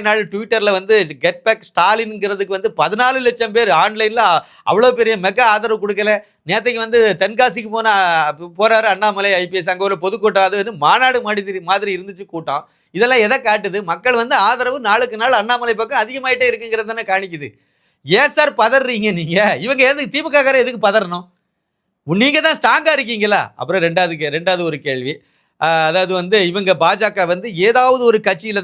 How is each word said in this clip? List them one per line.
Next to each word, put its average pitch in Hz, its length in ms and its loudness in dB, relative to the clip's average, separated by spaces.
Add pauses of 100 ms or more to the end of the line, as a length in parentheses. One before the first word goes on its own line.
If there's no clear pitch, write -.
நாள் 214 140 0 (120)
Twitter-ல 208 440 0
வந்து 196 200 2 (260)
"கெட் 175 220 0
பேக் - 240 0
ஸ்டாலின்ங்கிறதுக்கு" 202 880 -2
வந்து 190 140 -4 (100)
பதினாலு 247 460 0
லட்சம் 226 280 -2
பேர் 226 160 2 (120)
ஆன்லைன்ல 214 420 0 (400)
அவ்வளோ 220 340 4
பெரிய 226 160 2 (100)
மெகா 208 280 2
ஆதரவு 214 300 -2
கொடுக்கல. 208 340 0 (340)
நேத்தைக்கு 226 340 0
வந்து 226 140 2 (240)
தென்காசிக்கு 220 540 0
போன, 220 120 0 (720)
போறாரு 220 340 4
அண்ணாமலை 202 400 0
ஐ 180 140 2
பி 185 140 -4
எஸ், 170 120 -4
அங்க 180 160 -4
ஒரு 196 160 -2
பொதுக்கூட்டம், 190 440 2
அது 190 120 -4
வந்து 202 240 -6
மாநாடு 247 360 4
மாதிரி 208 260 -4
திரி-, 185 240 -8
மாதிரி 202 260 0
இருந்துச்சு 185 280 -14 (100)
கூட்டம். 147 280 -6 (320)
இதெல்லாம் 233 300 2
எதை 247 160 0
காட்டுது? 208 420 -2
மக்கள் 226 380 -2
வந்து 247 140 -2 (100)
ஆதரவு 247 320 0 (100)
நாளுக்கு 220 300 0
நாள் 233 240 2
அண்ணாமலை 240 340 -2
பக்கம் 226 280 -2
அதிகமாயிட்டே 254 460 -2
இருக்குங்கிறது 220 420 -6
தானே 226 200 -8
காணிக்குது. 180 360 -6 (580)
ஏன் 240 320 2
சார் 294 260 2
பதறீங்க 233 560 0
நீங்க? 165 180 -2 (280)
இவங்க 262 260 0
எதுக்கு, 285 240 -4
தி 294 60 -2
மு 311 100 -6
க 285 100 4
காரர் 262 220 2
எதுக்கு 226 240 0
பதறணும்? 180 400 0 (800)
நீங்க 247 340 2
தான் 311 160 0
ஸ்ட்ராங்கா 302 380 2
இருக்கீங்களா? 214 440 0 (160)
அப்புறம் 156 280 -2
ரெண்டாவது 170 360 0
கே-, 147 160 -4
ரெண்டாவது 175 320 -2
ஒரு 151 180 -6
கேள்வி, 131 280 -4 (480)
ஆ, 151 60 0 (200)
அதாவது 180 300 0
வந்து 180 200 0 (140)
இவங்க 190 200 -2 (100)
பா 165 80 4 (120)
ஜ 214 140 2
க 190 160 0
வந்து 185 160 -4 (200)
ஏதாவது 254 420 2
ஒரு 214 180 4
கட்சியில 202 360 -2